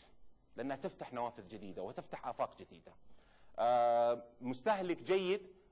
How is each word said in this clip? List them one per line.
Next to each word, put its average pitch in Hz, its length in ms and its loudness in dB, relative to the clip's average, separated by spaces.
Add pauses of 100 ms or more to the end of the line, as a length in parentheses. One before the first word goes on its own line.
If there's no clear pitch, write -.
(560)
لأنها 135 200 -4
تفتح 156 360 -8
نوافذ 117 360 -4
جديدة 98 340 -10
وتفتح 131 440 -10
آفاق 123 320 -4
جديدة. - 340 -18 (680)
آه، 120 680 6 (160)
مستهلك 165 640 0
جيد 190 440 2 (260)